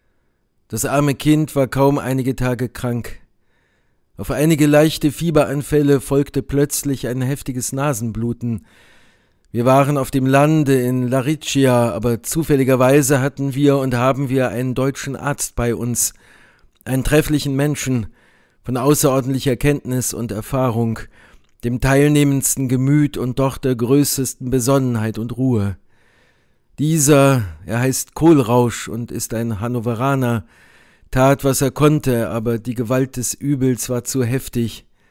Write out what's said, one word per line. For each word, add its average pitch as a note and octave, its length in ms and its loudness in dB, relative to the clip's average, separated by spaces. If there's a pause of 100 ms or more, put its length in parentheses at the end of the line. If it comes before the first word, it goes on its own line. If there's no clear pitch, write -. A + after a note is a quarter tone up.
(680)
Das A2 160 -6
arme C#3 300 2
Kind D3+ 420 0
war C#3 100 2
kaum C#3 320 2
einige B2+ 380 -4
Tage B2 320 -2
krank. - 520 -8 (1000)
Auf - 120 -8
einige D3 360 2
leichte D3 440 4
Fieberanfälle D3 920 2
folgte C#3 400 -2
plötzlich C#3 640 -2
ein B2+ 140 -4
heftiges B2+ 500 -6
Nasenbluten. A#2 920 -4 (840)
Wir A#2 140 -2
waren C3+ 320 4
auf C3+ 140 -4
dem C3 160 0
Lande C#3 560 4
in B2 260 -2
La C3 120 0
Riccia, B2+ 720 2
aber A2 320 -2
zufälligerweise C3+ 1000 2
hatten C#3 320 -4
wir C#3 240 4
und C3 160 -2
haben C3 340 0
wir B2+ 220 0
einen B2+ 240 -4
deutschen C3 420 -4
Arzt - 400 -6
bei A#2+ 180 -2
uns, A2+ 380 -4 (720)
einen C3 220 -2
trefflichen D3 500 0
Menschen C3 520 -2 (560)
von B2+ 160 -6
außerordentlicher C3+ 760 0
Kenntnis B2+ 600 -2
und A2+ 180 -6
Erfahrung, A#2 640 -2 (640)
dem A#2+ 180 -4
teilnehmendsten C#3 880 2
Gemüt C#3 480 2
und B2 200 -4
doch C3+ 200 0
der B2+ 180 -2
größtesten C3 720 0
Besonnenheit A#2+ 720 0
und A#2 180 -8
Ruhe. A2+ 400 0 (1000)
Dieser, C#3 680 4 (220)
er A2+ 140 -4
heißt B2+ 340 -4
Kohlrausch B2 760 2
und A2+ 240 -10
ist A2 220 -8
ein A2+ 260 -4
Hannoveraner, A#2+ 840 -2 (640)
tat, C3+ 340 4
was C3+ 160 2
er C3+ 100 0
konnte, C3 600 2
aber A#2 280 -2
die A#2 160 -8
Gewalt B2+ 440 -2
des - 160 -6
Übels C3 560 -2
war B2 120 -4
zu C3 220 -2
heftig, A#2+ 600 -4 (240)